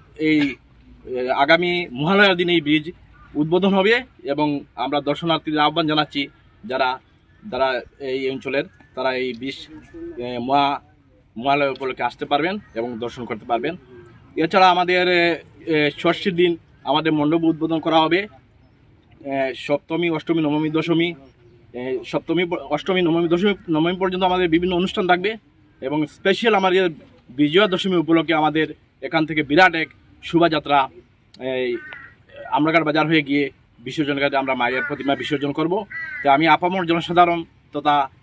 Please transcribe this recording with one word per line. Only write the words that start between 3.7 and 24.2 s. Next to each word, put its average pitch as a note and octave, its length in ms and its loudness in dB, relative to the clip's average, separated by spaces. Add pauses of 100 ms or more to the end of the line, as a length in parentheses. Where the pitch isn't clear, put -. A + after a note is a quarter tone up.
হবে G#3+ 260 4 (220)
এবং C#3+ 380 -2 (160)
আমরা C#3 240 -2
দর্শনার্থীদের D3+ 600 -2
আহ্বান D3+ 260 2
জানাচ্ছি D3 420 -2 (360)
যারা, C3 340 -2 (520)
যারা B2+ 300 -2 (180)
এই C3+ 320 -4
অঞ্চলের C3+ 340 -4 (300)
তারা C3 200 -2
এই B2+ 180 -4
ব্রিজ, C3+ 260 -10 (600)
এ, B2 180 -6
মহা-, C#3 420 0 (560)
মহালয়া C#3 340 2
উপলক্ষে C3 320 -6
আসতে B2 220 -6
পারবেন D#3 340 -2 (160)
এবং A#2 240 -6
দর্শন A#2+ 260 -8
করতে A2 200 -8
পারবেন। B2 320 -4 (600)
এছাড়া F3+ 340 4
আমাদের, F3+ 380 2
এ, E3+ 340 2 (240)
এ, D3+ 320 2
ষষ্ঠীর E3+ 380 0
দিন E3+ 200 2 (280)
আমাদের D#3 280 0
মণ্ডপ D#3 320 2
উদ্বোধন D#3+ 360 0
করা D#3+ 200 2
হবে। E3+ 260 0 (1000)
এ, C3+ 320 -4
সপ্তমী, E3 540 -2
অষ্টমী, E3 320 -2
নবমী, D3+ 280 0
দশমী, D#3+ 440 0 (580)
এ, B2+ 340 -6
সপ্তমী, F3 360 -2 (280)
অষ্টমী, F3+ 320 0
নবমী, E3+ 260 2
দশমী, F#3 260 2 (160)
নবমী E3 260 0
পর্যন্ত F#3 280 -2